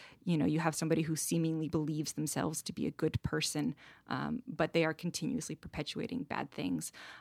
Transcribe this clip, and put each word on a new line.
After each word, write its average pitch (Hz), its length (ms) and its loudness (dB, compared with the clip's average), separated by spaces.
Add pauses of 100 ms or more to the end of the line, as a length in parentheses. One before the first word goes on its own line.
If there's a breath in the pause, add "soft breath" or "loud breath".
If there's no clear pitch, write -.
(240 soft breath)
you 170 140 4
know, 143 80 4
you 156 140 4
have 165 160 2
somebody 160 260 2
who 156 140 0
seemingly 160 520 2
believes 151 440 0
themselves 151 500 0
to - 100 -8
be - 140 -2
a 151 60 0
good - 320 0
person, 151 500 0 (340 soft breath)
um, 139 380 -2
but 160 260 0
they 165 120 6
are 156 100 2
continuously 156 600 -2
perpetuating - 680 -4
bad - 300 -4
things. 165 400 -2 (280 soft breath)